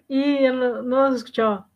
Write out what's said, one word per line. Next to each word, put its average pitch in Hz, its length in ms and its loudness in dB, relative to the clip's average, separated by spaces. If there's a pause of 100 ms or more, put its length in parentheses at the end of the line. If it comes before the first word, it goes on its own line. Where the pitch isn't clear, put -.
y 277 360 0
ya 262 80 4
no, 247 320 -2
no 254 200 0
las 269 120 2
escuchaba. 220 600 -4